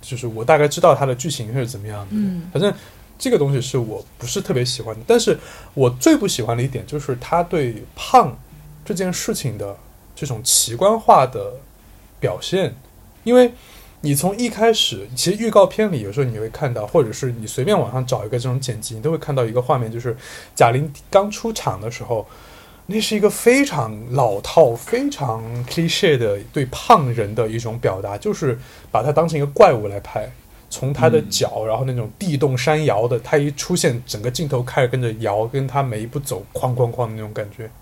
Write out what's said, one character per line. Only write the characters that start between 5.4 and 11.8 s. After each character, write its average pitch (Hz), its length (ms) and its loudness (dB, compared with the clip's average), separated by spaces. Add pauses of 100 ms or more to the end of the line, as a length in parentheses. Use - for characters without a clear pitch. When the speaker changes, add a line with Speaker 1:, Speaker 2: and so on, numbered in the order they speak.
Speaker 1:
我 131 160 4
最 294 260 6
不 208 100 0
喜 175 160 -2
欢 117 140 -2
的 120 80 0
一 135 60 -2
点 95 180 -8
就 147 100 -8
是 135 220 -6
他 170 240 0
对 123 400 -2 (140)
胖 196 420 4 (460)
这 220 80 -6
件 185 180 -2
事 - 240 -4
情 107 220 -6
的 101 180 -8 (400)
这 - 100 -8
种 113 160 -6
奇 - 320 0
观 196 240 4
化 185 280 8
的 110 300 -8 (680)